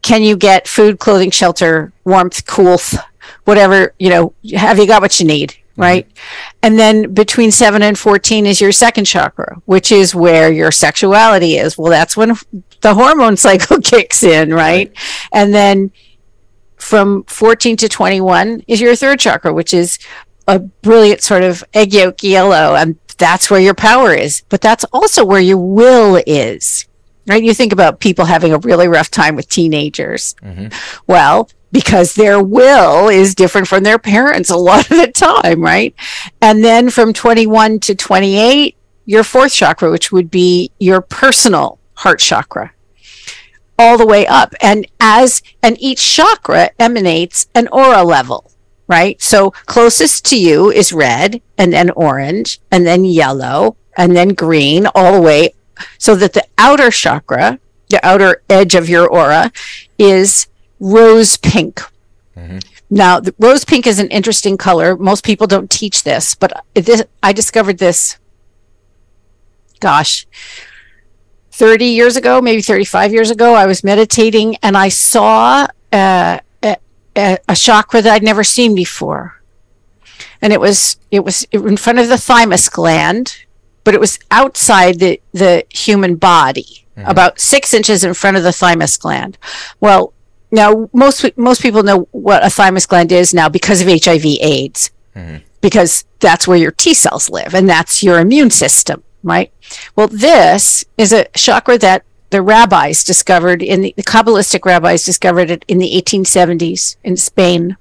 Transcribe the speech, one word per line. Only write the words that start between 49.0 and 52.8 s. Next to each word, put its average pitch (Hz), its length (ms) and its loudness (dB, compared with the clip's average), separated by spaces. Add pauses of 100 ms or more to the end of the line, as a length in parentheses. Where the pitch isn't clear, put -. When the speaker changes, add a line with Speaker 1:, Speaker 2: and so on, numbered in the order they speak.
Speaker 1:
So 196 300 0
closest - 760 -2
to 247 120 0
you 170 320 2
is - 200 0
red, 156 480 -2 (200)
and 180 120 2
then 175 200 0
orange, 156 680 -4 (120)
and 180 160 2